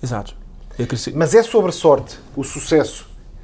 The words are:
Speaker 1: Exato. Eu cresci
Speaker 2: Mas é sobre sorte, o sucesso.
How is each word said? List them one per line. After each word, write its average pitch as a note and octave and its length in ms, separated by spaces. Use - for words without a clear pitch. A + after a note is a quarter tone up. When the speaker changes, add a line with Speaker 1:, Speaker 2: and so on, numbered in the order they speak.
Speaker 1:
Exato. A#2 340
Eu A#2+ 80
cresci - 280
Speaker 2:
Mas D#3 200
é A3+ 80
sobre G#3 300
sorte, C#3 460
o C#3 80
sucesso. - 640